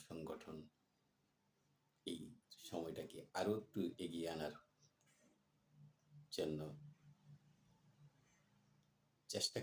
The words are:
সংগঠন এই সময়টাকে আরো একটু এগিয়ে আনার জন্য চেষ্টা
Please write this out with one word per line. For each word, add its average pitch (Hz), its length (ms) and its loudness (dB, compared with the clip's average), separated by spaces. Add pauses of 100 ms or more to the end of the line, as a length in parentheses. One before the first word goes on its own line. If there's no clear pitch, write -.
সংগঠন 80 500 -4 (1500)
এই 85 140 0 (500)
সময়টাকে 82 500 -2 (200)
আরো 98 120 8 (100)
একটু - 180 0 (240)
এগিয়ে 82 320 2
আনার 76 200 2 (1800)
জন্য 78 220 4 (2750)
চেষ্টা - 340 4